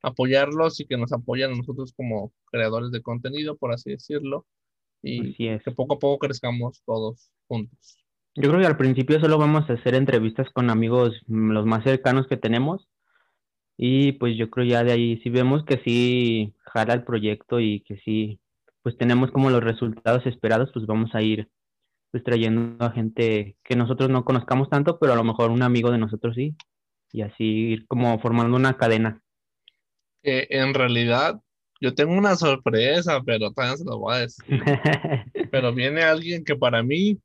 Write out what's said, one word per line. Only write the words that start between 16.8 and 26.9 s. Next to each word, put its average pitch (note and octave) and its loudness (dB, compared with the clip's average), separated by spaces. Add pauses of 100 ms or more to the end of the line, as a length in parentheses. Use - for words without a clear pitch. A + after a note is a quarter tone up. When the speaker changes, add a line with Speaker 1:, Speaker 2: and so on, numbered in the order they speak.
Speaker 2:
el A#2+ -2
proyecto A2 -2
y G#2 0
que G2+ -14
sí, G#2+ -4 (420)
pues A#2+ -4
tenemos B2 2
como C3+ 2
los B2 4
resultados A#2 -2
esperados, A#2 0
pues A2 -6
vamos A2 -2
a A2 0
ir, G#2+ 0 (640)
pues, A#2+ -6
trayendo A#2 0
a A#2 0
gente A2 -2
que B2 -2
nosotros B2 0
no B2+ 2
conozcamos C3 0
tanto, D3 0
pero C#3 4
a A#2+ 4
lo A2+ 2
mejor A2+ 0
un B2 2
amigo B2 2
de A#2+ 0
nosotros A2 -4
sí, D3 -6 (560)